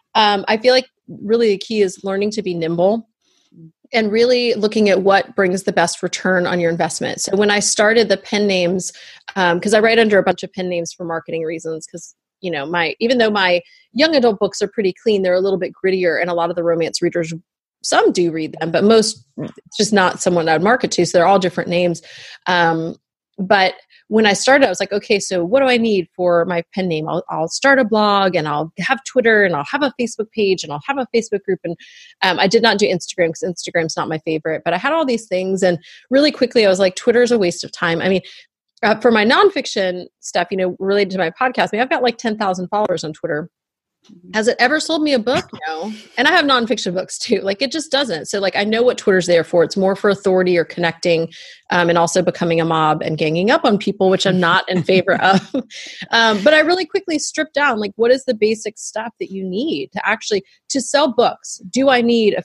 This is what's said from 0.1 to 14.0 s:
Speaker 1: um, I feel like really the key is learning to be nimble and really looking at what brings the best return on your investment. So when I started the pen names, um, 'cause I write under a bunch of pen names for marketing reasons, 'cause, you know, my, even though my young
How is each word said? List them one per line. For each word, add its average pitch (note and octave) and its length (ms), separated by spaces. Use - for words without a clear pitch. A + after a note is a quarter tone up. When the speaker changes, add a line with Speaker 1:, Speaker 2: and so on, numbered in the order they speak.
Speaker 1:
um, G#3 320
I A3 100
feel B3 160
like C4 140
really A3 420
the G3 80
key G#3+ 240
is F#3 220
learning G3+ 280
to G#3+ 100
be F3+ 120
nimble F3 540
and A3 180
really A#3+ 440
looking G#3+ 340
at F#3+ 140
what G3 320
brings F#3+ 280
the G#3 80
best F3 320
return F3+ 420
on F3 140
your E3+ 120
investment. - 500
So - 160
when G#3 140
I G#3 80
started G#3+ 500
the F#3+ 80
pen G#3 300
names, F3+ 440
um, F3+ 240
'cause G#3 140
I G#3+ 60
write A3+ 200
under G#3 180
a F#3 60
bunch F#3 200
of F#3 80
pen F#3 180
names E3+ 220
for F3+ 140
marketing E3 380
reasons, D#3+ 420
'cause, - 300
you F#3 100
know, C#3+ 140
my, E3 340
even A#3 200
though A3 100
my F3+ 320
young D#4 220